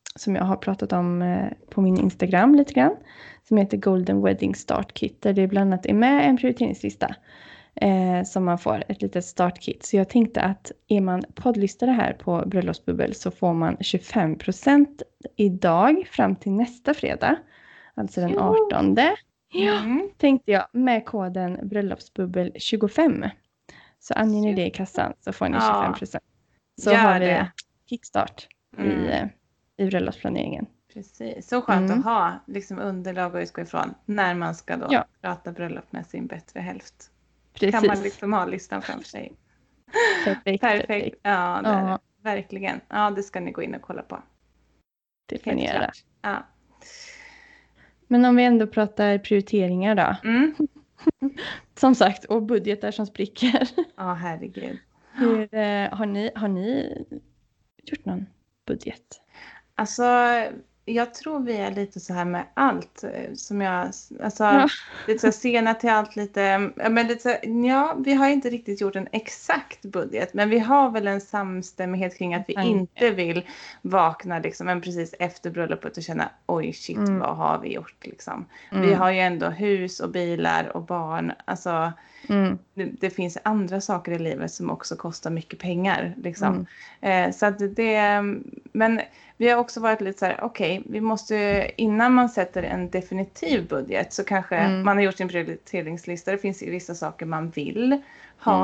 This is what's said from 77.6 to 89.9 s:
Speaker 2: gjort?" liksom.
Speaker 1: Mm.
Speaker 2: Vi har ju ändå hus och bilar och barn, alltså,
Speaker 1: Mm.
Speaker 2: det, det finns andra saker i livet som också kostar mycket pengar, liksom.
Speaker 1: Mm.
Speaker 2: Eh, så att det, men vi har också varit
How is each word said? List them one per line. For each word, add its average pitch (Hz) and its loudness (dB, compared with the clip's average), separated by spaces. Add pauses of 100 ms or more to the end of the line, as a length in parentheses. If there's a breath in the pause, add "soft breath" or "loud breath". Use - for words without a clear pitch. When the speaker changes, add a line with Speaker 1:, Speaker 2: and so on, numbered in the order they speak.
Speaker 2:
gjort?" - -14
liksom. - -14 (260 loud breath)
Speaker 1:
Mm. 190 2
Speaker 2:
Vi 196 6
har 185 4
ju 185 0
ändå 170 0
hus 185 -2
och 170 -6
bilar 170 -2
och 170 -6
barn, 170 -4 (140)
alltså, 170 -4 (380 loud breath)
Speaker 1:
Mm. 190 2 (160)
Speaker 2:
det, 196 -6
det - -4
finns 175 -6
andra 196 -2
saker 175 -6
i 170 -4
livet 165 -6
som 170 -8
också 160 -8
kostar 165 -10
mycket 165 -8
pengar, 175 -2
liksom. 180 -4 (360 loud breath)
Speaker 1:
Mm. 185 2
Speaker 2:
Eh, 185 -6
så 214 0
att 202 -2
det, 214 2 (500)
men 220 2 (360 soft breath)
vi 233 4
har 240 6
också 240 -4
varit 220 2